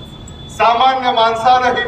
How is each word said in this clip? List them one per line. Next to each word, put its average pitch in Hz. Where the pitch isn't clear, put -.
सामान्य 247
माणसानं 233
ही 220